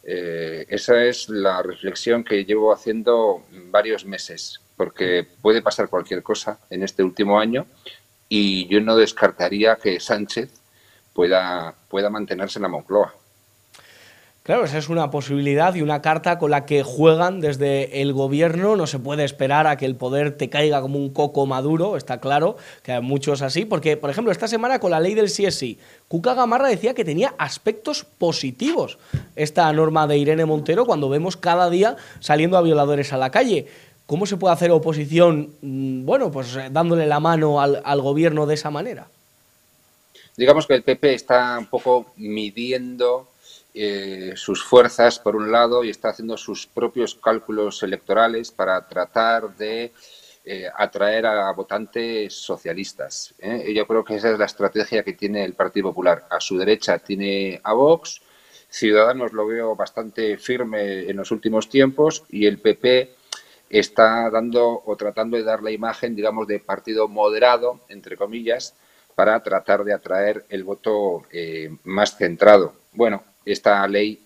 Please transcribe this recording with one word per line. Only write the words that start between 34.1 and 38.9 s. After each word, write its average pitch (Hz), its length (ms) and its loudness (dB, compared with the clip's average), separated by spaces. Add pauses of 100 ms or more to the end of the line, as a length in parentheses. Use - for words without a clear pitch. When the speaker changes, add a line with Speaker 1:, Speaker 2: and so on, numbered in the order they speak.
Speaker 2:
se 196 120 -6
puede 175 180 4
hacer 170 160 2
oposición, 156 800 4 (100)
mm, 135 440 -6
bueno, 220 260 0
pues, 131 240 -8
eh, 160 160 -10
dándole 165 340 2
la 147 140 2
mano 156 420 2
al, 143 240 2
al 143 160 0
gobierno 151 460 2
de 151 80 0
esa 151 160 -6
manera? 175 340 -10 (1300)